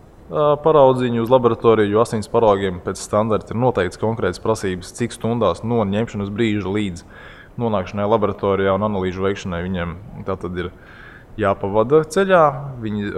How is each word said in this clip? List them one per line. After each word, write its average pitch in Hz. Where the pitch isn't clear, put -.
ā, 147
paraudziņu 131
uz 113
laboratoriju, 113
jo 107
asins 110
paraugiem 98
pēc 98
standarta 107
ir 110
noteikts 117
konkrētas 110
prasības, 95
cik 117
stundās 113
no 113
ņemšanas 101
brīža 101
līdz 98
nonākšanai 104
laboratorijā 98
un 101
analīžu 92
veikšanai 98
viņiem 87
tātad 90
ir 90
jāpavada 104
ceļā. 190
Viņi 104